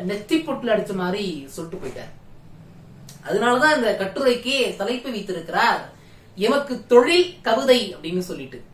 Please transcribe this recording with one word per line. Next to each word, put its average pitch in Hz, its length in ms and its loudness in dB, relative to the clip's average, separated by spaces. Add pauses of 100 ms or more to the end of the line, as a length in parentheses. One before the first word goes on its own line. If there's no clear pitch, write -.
நெத்தி 208 340 0
பொட்டுல 240 300 -2
அடிச்ச 202 220 0
மாதிரி 180 540 -4
சொல்லிட்டு 170 380 -12
போயிட்டார். - 260 -12 (1120)
அதனாலதான் 247 500 4
இந்த 226 220 2
கட்டுரைக்கே 247 760 0
தலைப்பு 247 340 -4
வைத்திருக்கிறார் 185 840 -2 (420)
எமக்கு 247 520 -2
தொழில் 311 560 6
கவிதை 233 540 2
அப்படின்னு 170 220 -6
சொல்லிட்டு. 135 440 -10 (120)